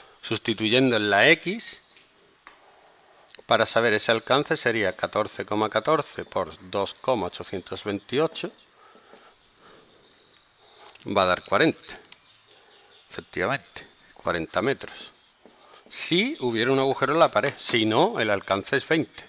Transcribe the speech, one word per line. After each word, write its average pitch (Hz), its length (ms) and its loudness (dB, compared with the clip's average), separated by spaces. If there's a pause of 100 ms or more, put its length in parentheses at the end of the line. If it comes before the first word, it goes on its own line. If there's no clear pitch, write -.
(220)
Sustituyendo 113 760 0
en 104 120 0
la 101 200 6
X, 175 520 -2 (1700)
para 113 180 2
saber 117 300 2
ese 107 160 2
alcance 131 460 0
sería 110 400 0
catorce 101 500 -4
coma 107 240 0
catorce 147 540 -2
por 82 340 -6 (100)
dos 98 260 -4
coma 107 340 -2
ochocientos - 560 -10
veintiocho. 131 640 -4 (2500)
Va 98 160 0
a 92 40 4
dar 90 180 0
cuarenta. - 560 0 (1080)
Efectivamente, - 800 -6 (280)
cuarenta 85 480 -4
metros. - 500 -6 (760)
Si 226 520 -2
hubiera 120 320 0
un 135 80 4
agujero 135 320 0
en 160 80 4
la 147 100 6
pared, 120 260 0
si 110 300 0
no, 147 320 4
el 110 120 0
alcance 98 480 0
es - 100 -4
veinte. - 400 -2